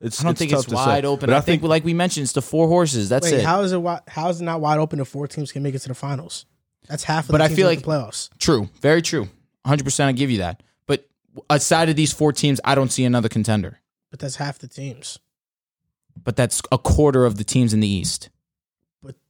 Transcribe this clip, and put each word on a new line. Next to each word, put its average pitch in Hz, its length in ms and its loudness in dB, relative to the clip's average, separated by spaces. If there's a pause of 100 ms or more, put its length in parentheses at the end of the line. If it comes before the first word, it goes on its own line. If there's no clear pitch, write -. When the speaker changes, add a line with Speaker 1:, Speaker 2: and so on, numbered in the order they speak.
Speaker 1:
It's, 113 200 -6
Speaker 2:
I 139 40 -2
don't 170 80 2
Speaker 1:
it's - 80 -2
Speaker 2:
think 160 100 -2
Speaker 1:
tough 143 100 2
Speaker 2:
it's 127 100 -4
Speaker 1:
to 120 60 -2
say. 127 100 0
Speaker 2:
wide 143 200 2
open. 139 220 -2
Speaker 1:
But 120 60 4
Speaker 2:
I 139 40 6
Speaker 1:
I - 20 2
Speaker 2:
think, 156 220 0
Speaker 1:
think 160 80 0
Speaker 2:
like 160 140 2
we 170 100 0
mentioned, 175 300 -2
it's 127 100 -4
the 135 80 0
four 160 260 0
horses. 151 400 2
That's 143 220 2
Speaker 3:
Wait, 139 100 2
Speaker 2:
it. - 40 0
Speaker 3:
how 175 180 2
is 185 100 0
it 185 40 -2
wi-, 175 300 -4
how 165 220 -4
is 170 120 -2
it 175 40 -8
not 165 160 -4
wide 151 180 2
open 156 220 -2
if 131 80 -6
four 143 180 -8
teams 143 240 -8
can 139 120 -8
make 143 120 -4
it 135 60 -4
to - 80 -14
the 127 60 -6
finals? 143 500 -8 (440)
That's - 160 -10
half 156 200 -2
of - 80 -4
Speaker 2:
But 151 60 6
Speaker 3:
the 156 60 6
Speaker 2:
I - 40 6
Speaker 3:
teams 156 80 2
Speaker 2:
feel 185 120 6
Speaker 3:
make 165 100 2
Speaker 2:
like 131 60 -12
Speaker 3:
the 156 60 -4
playoffs. 131 380 -6 (100)
Speaker 2:
True. 117 300 2 (140)
Very 156 200 4
true. 135 260 -4 (380)
Hundred 139 180 2
percent. 139 260 0
I - 20 0
give 131 180 0
you 117 80 0
that. 92 240 -6 (240)
But 139 220 -4 (420)
outside 160 380 2
of 156 80 2
these 151 160 2
four 151 200 0
teams, 139 320 0
I 139 100 2
don't 135 180 0
see 131 120 0
another 123 260 2
contender. 104 500 -2 (300)
Speaker 3:
But - 100 -18
that's 135 160 -8
half 143 220 -8
the 127 100 -20
teams. - 500 -14 (1040)
Speaker 2:
But - 140 -6
that's - 240 0 (100)
a 127 80 0
quarter 139 460 4
of 113 140 2
the 107 60 -4
teams 123 300 2
in 107 60 4
the 107 80 2
East. - 400 -4 (720)
Speaker 3:
But 135 140 -20 (140)